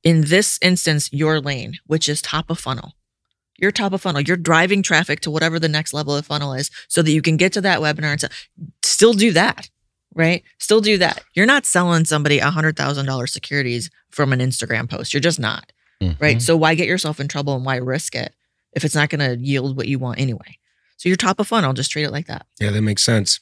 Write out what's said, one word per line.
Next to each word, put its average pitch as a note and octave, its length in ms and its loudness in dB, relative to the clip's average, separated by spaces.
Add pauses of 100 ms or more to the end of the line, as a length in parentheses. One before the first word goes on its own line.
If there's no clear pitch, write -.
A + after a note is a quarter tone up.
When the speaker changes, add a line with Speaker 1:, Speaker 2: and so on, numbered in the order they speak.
Speaker 1:
in E3 200 6
this F3 380 2
instance, E3+ 520 2
your D#3 280 0
lane, C#3 460 -8
which D#3+ 220 0
is D3 120 -2
top D#3 300 -6
of E3 80 -2
funnel, - 380 -8 (600)
you're G3 140 2
top G#3 220 -2
of F#3+ 100 -4
funnel. D3+ 180 -2
You're D#3+ 160 0
driving F3 460 2
traffic D3+ 380 0
to - 100 -6
whatever D#3+ 300 0
the D#3+ 80 0
next D3+ 260 -4
level C#3+ 220 -2
of D3 100 -4
funnel C#3+ 280 -4
is C3+ 180 -6 (160)
so F3 140 2
that D#3 100 4
you D3+ 100 2
can D#3+ 140 2
get F3+ 160 2
to G#3 80 -2
that F#3 180 2
webinar D3+ 340 0
and D3 120 -4
s-, - 40 -6 (540)
still - 300 4
do G#3+ 200 4
that, F3+ 380 0 (420)
right? E3 300 0 (160)
Still A3 220 4
do G#3 180 4
that. F3 240 0 (120)
You're F#3+ 120 4
not C4+ 180 4
selling F3 400 4
somebody D3 360 2
a C#3+ 100 2
hundred D#3 260 0
thousand C#3 300 -2
dollar C3 220 -4
securities A#2+ 600 -4 (200)
from C3+ 220 -6
an B2+ 80 0
Instagram A#2+ 500 -4
post. - 240 -8
You're C#3+ 60 0
just D#3+ 200 0
not, - 300 -6 (320)
Speaker 2:
Mm-hmm. F2 200 -2
Speaker 1:
right? B2 200 2
So E3 140 4
why D#3+ 180 4
get E3 140 -2
yourself D#3 320 -4
in C#3+ 80 -4
trouble C#3+ 260 -4
and B2+ 100 -6
why C3 120 -2
risk B2+ 400 -4
it - 180 -8 (380)
if - 120 -4
it's D3+ 120 0
not D3+ 120 2
gonna C#3+ 320 -2
yield C3+ 360 -2
what C3 100 -4
you C3 140 -2
want B2 180 -6
anyway? B2+ 400 -4 (380)
So - 120 -4
you're F#3 80 2
top F#3 220 0
of G#3 80 0
funnel. F3+ 260 0
Just B2+ 200 -4
treat D3+ 100 -4
it D3 80 -4
like D#3 160 -8
that. - 200 -12 (140)
Speaker 3:
Yeah, G#2 120 0
that G#2+ 100 0
makes G#2 220 0
sense. A2 380 2